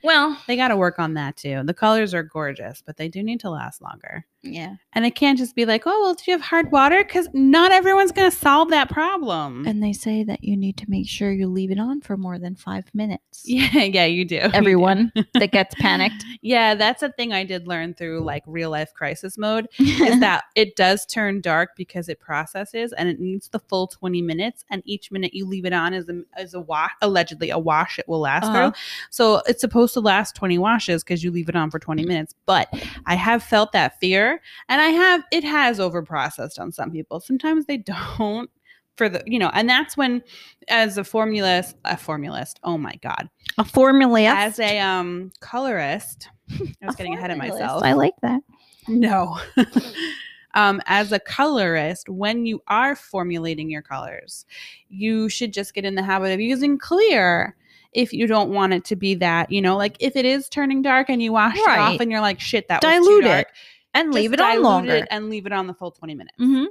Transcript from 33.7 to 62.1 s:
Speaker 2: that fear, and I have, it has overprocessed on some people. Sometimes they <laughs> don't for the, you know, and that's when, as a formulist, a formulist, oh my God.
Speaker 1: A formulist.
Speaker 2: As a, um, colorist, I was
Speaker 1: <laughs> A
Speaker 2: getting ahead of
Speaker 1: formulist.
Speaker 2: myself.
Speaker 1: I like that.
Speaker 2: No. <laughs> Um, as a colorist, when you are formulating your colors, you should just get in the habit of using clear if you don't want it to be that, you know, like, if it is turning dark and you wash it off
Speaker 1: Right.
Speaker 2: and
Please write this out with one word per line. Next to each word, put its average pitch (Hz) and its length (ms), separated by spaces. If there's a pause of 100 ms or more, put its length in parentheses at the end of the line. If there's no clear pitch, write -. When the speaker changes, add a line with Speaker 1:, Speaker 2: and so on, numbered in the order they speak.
Speaker 2:
that 156 280
fear, 208 400 (280)
and 277 120
I 311 80
have, 349 440
it 320 120
has 277 340
overprocessed 160 840
on 90 120
some - 180
people. 165 300
Sometimes 311 460
they 285 100
<laughs> - 420
don't 220 320 (460)
for 220 120
the, 180 180
you 233 120
know, 185 160
and 226 140
that's 262 280
when, 247 260 (460)
as 214 300
a 196 60
formulist, 202 800
a 170 120
formulist, 143 680
oh 170 120
my 139 260
God. - 280 (260)
Speaker 1:
A 214 80
formulist. 262 640 (100)
Speaker 2:
As 214 220
a, 208 220
um, 185 500 (100)
colorist, 208 880 (220)
I - 360
was 262 80
Speaker 1:
<laughs> - 0
A - 40
Speaker 2:
getting 185 160
ahead 180 160
of 165 80
Speaker 1:
formulist. 147 240
Speaker 2:
myself. 170 220
Speaker 1:
I - 100
like 349 280
that. 254 200 (460)
Speaker 2:
No. 202 500 (180)
<laughs> 254 100 (880)
Um, 202 320
as 202 260
a 202 80
colorist, 175 880
when 208 380
you 220 220
are 254 280
formulating 165 760
your 151 120
colors, - 640 (420)
you 220 400
should 208 240
just 202 220
get 196 100
in 196 100
the 190 80
habit 190 300
of 190 80
using 269 380
clear 214 760 (380)
if 240 220
you 226 120
don't 214 240
want 190 220
it 180 140
to 214 100
be 190 200
that, 170 360
you 202 80
know, 190 160
like, 208 240
if 269 160
it 262 80
is 269 240
turning 269 340
dark 269 280
and 247 120
you 220 100
wash 220 240
it 415 120
off 320 80 (140)
Speaker 1:
Right. 240 100
Speaker 2:
and 233 100